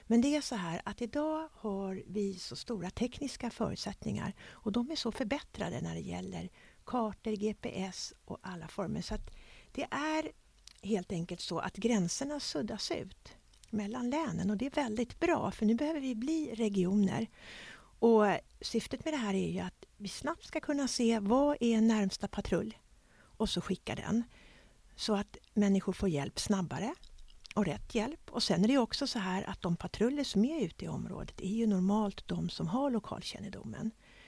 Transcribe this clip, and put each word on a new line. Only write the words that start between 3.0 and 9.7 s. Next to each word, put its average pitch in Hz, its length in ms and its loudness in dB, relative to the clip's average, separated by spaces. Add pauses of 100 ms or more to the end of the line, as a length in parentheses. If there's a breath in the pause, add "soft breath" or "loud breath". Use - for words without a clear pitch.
förutsättningar. - 840 -4 (140)
Och - 240 -6
de 240 180 0
är 320 60 -4
så 226 160 -2
förbättrade 208 680 -4
när 165 140 -4
det 165 60 -6
gäller 180 480 -6 (360 soft breath)
kartor, 220 480 -2
G 208 280 0
P - 140 -6
S - 400 -6 (100)
och - 180 -10
alla 170 260 -10
former. - 320 -4
Så - 140 -6
att - 160 -8 (420 soft breath)